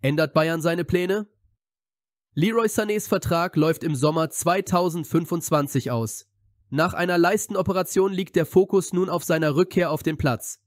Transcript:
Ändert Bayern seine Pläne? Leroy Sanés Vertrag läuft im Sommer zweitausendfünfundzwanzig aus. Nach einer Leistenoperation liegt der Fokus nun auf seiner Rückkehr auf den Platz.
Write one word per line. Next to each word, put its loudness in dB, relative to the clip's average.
Ändert 0
Bayern 2
seine 0
Pläne? 0
Leroy 2
Sanés -2
Vertrag 0
läuft 2
im -2
Sommer 0
zweitausendfünfundzwanzig -2
aus. -4
Nach 0
einer 0
Leistenoperation 0
liegt -4
der 4
Fokus 2
nun -2
auf -4
seiner 0
Rückkehr 2
auf -4
den -2
Platz. -4